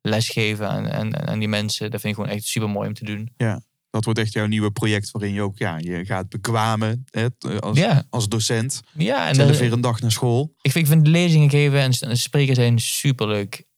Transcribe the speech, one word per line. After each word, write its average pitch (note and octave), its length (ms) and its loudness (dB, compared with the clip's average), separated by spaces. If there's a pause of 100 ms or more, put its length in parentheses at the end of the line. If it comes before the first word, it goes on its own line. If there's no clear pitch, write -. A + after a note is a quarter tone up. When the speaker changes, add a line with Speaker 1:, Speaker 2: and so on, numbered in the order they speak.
Speaker 1:
Lesgeven G#2+ 680 -2
aan, G#2 220 -4
aan, G#2+ 260 -4
aan G#2+ 220 -4
die G#2+ 100 -4
mensen. G#2+ 420 -4
Dat G#2 100 -8
vind G#2+ 160 -4
ik G#2 60 -10
gewoon G2+ 140 -4
echt G2+ 100 -8
supermooi G#2 420 -4
om G#2 60 -6
te G#2+ 100 -14
doen. G#2+ 320 -8
Speaker 2:
Ja, A2 260 -2 (280)
dat A2 140 -2
wordt A2+ 140 0
echt G#2 140 -2
jouw G#2+ 140 -2
nieuwe G#2+ 240 0
project G#2 400 -2
waarin G2+ 220 -6
je G2+ 100 -4
ook, G2 160 -6
ja, F2 200 -4
je F2 260 -6
gaat F#2+ 240 -6
bekwamen, A2 840 -2
hè, A2+ 200 -2
t-, - 300 -6
als, A2 180 0
Speaker 1:
Ja. F3+ 320 2
Speaker 2:
als A#2 180 -2
docent. A2+ 520 -2 (160)
Speaker 1:
Ja, F3 320 0
en C#3+ 60 0
Speaker 2:
Zelf C#3+ 160 6
Speaker 1:
dat D3 80 4
Speaker 2:
weer A#2+ 140 2
een A#2+ 80 0
dag A#2+ 200 0
naar A#2 120 0
school. B2 480 0
Speaker 1:
Ik C3+ 120 0
vind, E3+ 140 2
ik C#3 60 2
vind D#3 140 8
lezingen D#3+ 440 6
geven C#3+ 300 4
en C3 120 2
s-, B2 100 0
en A#2 160 -4
spreken C3+ 360 2
zijn A#2+ 240 4
superleuk. G#2+ 840 -2 (140)